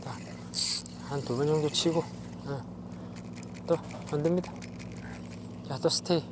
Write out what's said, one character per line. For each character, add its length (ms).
자, 80
한 120
두 160
번 100
정도 220
치고, 300
어, 640
또 80
건듭니다. 420
자, 100
또 120
스테이. 420